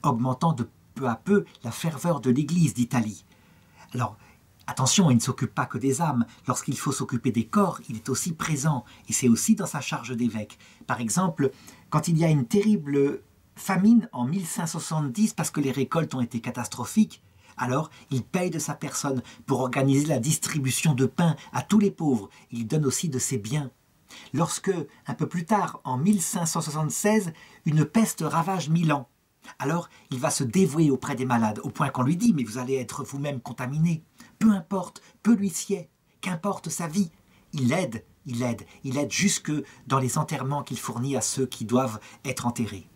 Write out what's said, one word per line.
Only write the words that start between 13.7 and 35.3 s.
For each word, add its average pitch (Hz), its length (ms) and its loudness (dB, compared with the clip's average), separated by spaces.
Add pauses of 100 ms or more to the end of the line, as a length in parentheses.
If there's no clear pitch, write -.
en 123 140 -2
mille 180 200 -2
cinq - 200 -4
cent 165 120 -6
soixante-dix 156 540 0
parce - 180 -4
que 147 120 -2
les 135 100 0
récoltes 139 420 -2
ont 127 60 -2
été 117 200 -2
catastrophiques, 123 840 -2 (360)
alors 127 300 0 (220)
il 131 120 -2
paye 180 280 -2
de 156 80 -4
sa 151 160 -4
personne 135 480 -4 (240)
pour 127 140 0
organiser 139 440 2
la 151 140 0
distribution 143 720 0
de 127 140 2
pain 170 300 2 (160)
à - 100 -2
tous 208 160 4
les 202 120 4
pauvres. 127 380 -2 (220)
Il 117 160 -6
donne 151 180 0
aussi 135 240 0
de 127 100 -4
ses 127 200 -2
biens. 127 320 -4 (640)
Lorsque, 165 360 0 (360)
un 147 80 -6
peu 151 120 -2
plus 175 200 -4
tard, 202 380 0
en 127 120 -4
mille 185 240 2
cinq 175 240 -2
cent 165 160 -2
soixante-seize, 160 720 0 (320)
une 151 220 4
peste - 400 0
ravage 160 420 -2
Milan, 156 400 2 (500)
alors 165 300 -2 (220)
il 131 80 -4
va 131 120 -2
se - 140 0
dévouer 151 460 4
auprès 131 240 0
des 123 100 -2
malades, 113 380 2
au 127 80 -6
point 139 180 -2
qu'on - 140 -2
lui 160 160 2
dit : « 233 160 6
Mais 131 100 0
vous 107 140 -8
allez 127 160 -2
être 127 300 -4
vous-même 139 360 -6
contaminé. » 151 600 -2 (360)
Peu 220 120 6
importe, 190 500 -4 (220)
peu 233 120 6